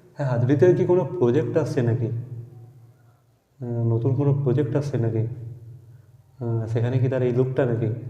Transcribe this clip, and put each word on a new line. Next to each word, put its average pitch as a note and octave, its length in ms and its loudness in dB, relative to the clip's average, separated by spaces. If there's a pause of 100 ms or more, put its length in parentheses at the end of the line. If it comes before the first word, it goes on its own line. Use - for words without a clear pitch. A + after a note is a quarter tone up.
(160)
হ্যাঁ, C#3+ 120 -4
আদ্রিতের C3+ 480 4
কি F3+ 80 0
কোনো F3+ 200 4
প্রজেক্ট D3 520 0
আসছে C#3 260 0
নাকি, A2+ 240 0
আহ, - 1600 -14
নতুন A#2 460 2
কোনো C#3+ 300 2
প্রজেক্ট C3+ 320 0
আসছে C3+ 220 -2
নাকি, A2 200 0
আহ, - 1500 -8
সেখানে A#2+ 320 0
কি B2 100 2
তার C3 140 0
এই B2 100 2
লুকটা C3 340 2
নাকি? A2+ 200 0 (240)